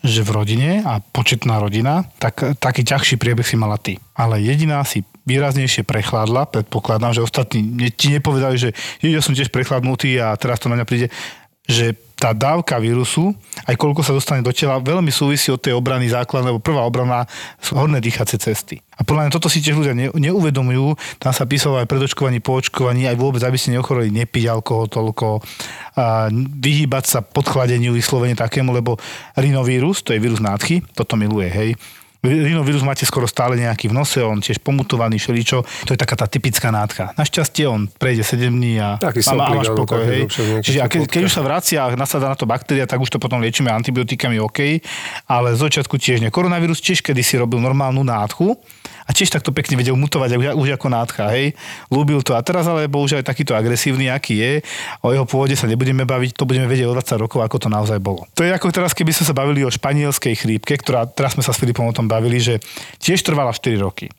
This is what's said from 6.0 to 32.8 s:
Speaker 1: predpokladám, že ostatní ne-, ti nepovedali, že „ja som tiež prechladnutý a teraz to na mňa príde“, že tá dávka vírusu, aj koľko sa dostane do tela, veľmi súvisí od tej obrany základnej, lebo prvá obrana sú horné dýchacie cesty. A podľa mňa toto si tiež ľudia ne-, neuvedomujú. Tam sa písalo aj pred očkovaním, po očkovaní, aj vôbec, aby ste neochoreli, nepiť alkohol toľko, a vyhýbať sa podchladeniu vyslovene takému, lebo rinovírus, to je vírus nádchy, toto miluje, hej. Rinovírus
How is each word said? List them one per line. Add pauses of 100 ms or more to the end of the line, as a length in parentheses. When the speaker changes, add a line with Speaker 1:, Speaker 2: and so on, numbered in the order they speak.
Speaker 1:
predpokladám,
že
ostatní
ne-,
ti
nepovedali,
že (320)
„ja
som
tiež
prechladnutý
a
teraz
to
na
mňa
príde“, (540)
že (240)
tá
dávka
vírusu, (320)
aj
koľko
sa
dostane
do
tela,
veľmi
súvisí
od
tej
obrany
základnej,
lebo
prvá
obrana (320)
sú
horné
dýchacie
cesty. (160)
A
podľa
mňa
toto
si
tiež
ľudia
ne-,
neuvedomujú. (240)
Tam
sa
písalo
aj
pred
očkovaním,
po
očkovaní,
aj
vôbec,
aby
ste
neochoreli,
nepiť
alkohol
toľko, (560)
a (320)
vyhýbať
sa
podchladeniu
vyslovene
takému,
lebo (320)
rinovírus,
to
je
vírus
nádchy,
toto
miluje,
hej. (500)
Rinovírus